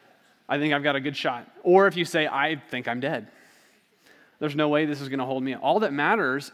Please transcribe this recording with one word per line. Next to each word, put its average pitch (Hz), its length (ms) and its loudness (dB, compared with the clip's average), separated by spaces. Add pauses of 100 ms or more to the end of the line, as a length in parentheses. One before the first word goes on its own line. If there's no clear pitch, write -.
(500)
I 139 80 0
think 147 160 0
I've 143 100 -2
got 143 120 0
a 135 40 -2
good 139 160 -6
shot." 120 320 -6 (160)
Or 190 240 8
if 175 80 0
you 175 80 0
say, 156 240 0
"I 147 280 0
think 127 320 -8
I'm 120 120 -4
dead. 127 280 -4 (1120)
There's 151 160 -4
no 151 140 2
way 151 160 4
this 147 140 -4
is 139 100 -8
gonna 131 160 -4
hold 131 180 -4
me 135 100 -4
up." - 100 -10
All 160 180 2
that 143 120 -2
matters 143 600 0